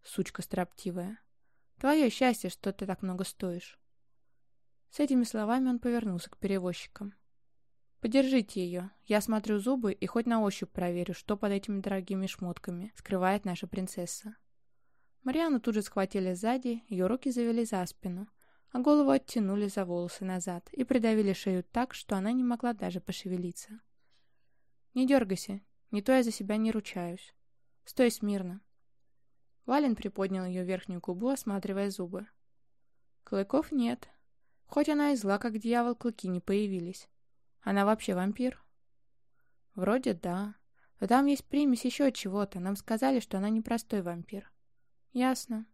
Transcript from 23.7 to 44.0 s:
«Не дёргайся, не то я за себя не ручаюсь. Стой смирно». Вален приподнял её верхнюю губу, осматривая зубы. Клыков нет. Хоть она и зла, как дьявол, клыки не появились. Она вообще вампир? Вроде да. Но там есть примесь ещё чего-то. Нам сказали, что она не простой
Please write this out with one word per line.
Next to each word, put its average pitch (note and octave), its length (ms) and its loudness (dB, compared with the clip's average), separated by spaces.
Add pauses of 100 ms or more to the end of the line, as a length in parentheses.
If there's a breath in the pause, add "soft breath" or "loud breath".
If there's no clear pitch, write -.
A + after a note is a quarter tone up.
«Не B3+ 120 4
дёргайся, G3+ 540 2 (300)
не G#3 120 -2
то B3+ 100 4
я C4 100 8
за A#3 80 2
себя G#3 260 -2
не A3 140 2
ручаюсь. F3+ 640 -6 (540)
Стой B3 220 4
смирно». G3 500 -4 (1040)
Вален B3+ 320 2
приподнял F#3+ 480 -2
её F3+ 180 -4
верхнюю F#3 380 -4
губу, G3 300 -2
осматривая G3+ 600 -2
зубы. G3 360 -8 (960)
Клыков G3+ 480 0
нет. B3 380 0 (560)
Хоть D4 240 2
она D4 220 2
и C4+ 40 2
зла, G3+ 220 2
как A3 200 -4
дьявол, A#3+ 360 0
клыки A3+ 340 -4
не F3+ 120 -2
появились. F#3+ 680 -2 (540)
Она G3+ 240 2
вообще G#3+ 280 2
вампир? G3+ 480 -2 (1120)
Вроде G#3+ 380 2
да. F#3 420 -4 (460)
Но G3 60 -2
там C4 200 6
есть C#4+ 200 2
примесь C#4 400 4
ещё C4 240 4
чего-то. G3 500 -4
Нам G3 160 -2
сказали, B3 440 2
что - 180 -4
она G3+ 100 0
не A3 140 0
простой A3 400 -2